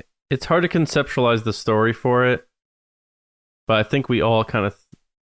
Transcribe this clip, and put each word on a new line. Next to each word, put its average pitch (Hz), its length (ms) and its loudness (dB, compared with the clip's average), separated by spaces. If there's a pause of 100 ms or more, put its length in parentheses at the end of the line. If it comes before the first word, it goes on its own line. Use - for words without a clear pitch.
(300)
It's 135 160 -4
hard 170 160 2
to 175 60 0
conceptualize 131 720 0
the 113 100 -4
story 110 400 0
for 123 320 0
it, 123 220 0 (1200)
but 110 120 0
I 107 40 2
think 135 260 -2
we 120 120 0
all 110 240 2
kinda 104 260 -2
th-, - 100 -18 (440)